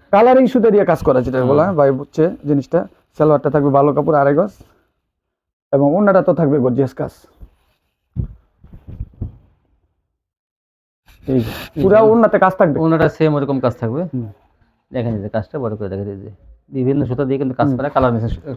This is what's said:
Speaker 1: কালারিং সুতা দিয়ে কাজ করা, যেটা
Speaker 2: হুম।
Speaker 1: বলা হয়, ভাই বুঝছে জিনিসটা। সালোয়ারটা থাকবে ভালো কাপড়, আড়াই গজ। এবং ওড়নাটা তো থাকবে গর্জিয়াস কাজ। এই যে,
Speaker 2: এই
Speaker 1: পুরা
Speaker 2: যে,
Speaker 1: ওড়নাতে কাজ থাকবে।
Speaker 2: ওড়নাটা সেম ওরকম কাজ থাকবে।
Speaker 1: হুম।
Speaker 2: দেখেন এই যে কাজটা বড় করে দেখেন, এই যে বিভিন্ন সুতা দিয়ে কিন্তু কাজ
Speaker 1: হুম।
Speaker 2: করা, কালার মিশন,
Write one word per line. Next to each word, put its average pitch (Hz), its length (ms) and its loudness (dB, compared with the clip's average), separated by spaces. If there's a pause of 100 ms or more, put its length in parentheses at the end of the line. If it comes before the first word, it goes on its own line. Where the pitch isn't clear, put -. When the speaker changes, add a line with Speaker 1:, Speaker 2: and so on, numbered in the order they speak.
(100)
Speaker 1:
কালারিং 254 360 6
সুতা 226 240 2
দিয়ে 202 140 4
কাজ - 180 0
করা, 127 200 2
যেটা 127 180 -2
Speaker 2:
হুম। 127 80 0
Speaker 1:
বলা 147 180 2
হয়, 196 80 -4
ভাই 143 160 2
বুঝছে 147 400 -2 (160)
জিনিসটা। 151 400 -2 (320)
সালোয়ারটা 151 320 2
থাকবে 143 200 0
ভালো 139 220 2
কাপড়, 147 280 0
আড়াই 143 140 2
গজ। 190 160 0 (1200)
এবং 143 240 2
ওড়নাটা 196 260 4
তো 175 120 2
থাকবে 147 240 0
গর্জিয়াস 127 360 0
কাজ। - 160 -8 (4000)
এই 131 140 0
যে, 113 100 -4 (240)
Speaker 2:
এই 156 80 -4
Speaker 1:
পুরা 196 160 4
Speaker 2:
যে, 226 60 6
Speaker 1:
ওড়নাতে 220 340 2
কাজ 185 180 2
থাকবে। 160 240 0
Speaker 2:
ওড়নাটা 160 280 2
সেম 151 260 0
ওরকম 139 260 -2
কাজ 123 160 -2
থাকবে। 123 260 -6
Speaker 1:
হুম। 123 260 -8 (640)
Speaker 2:
দেখেন 117 240 -4
এই 98 60 -6
যে 104 60 -10
কাজটা 110 300 -8
বড় 113 180 -6
করে 104 120 -8
দেখেন, 98 200 -8
এই 98 120 -12
যে 98 100 -18 (380)
বিভিন্ন 139 360 -2
সুতা 123 200 -4
দিয়ে 135 140 -4
কিন্তু 131 160 -4
কাজ 143 140 0
Speaker 1:
হুম। 131 80 -2
Speaker 2:
করা, 131 120 -4
কালার 131 240 0
মিশন, 117 440 -6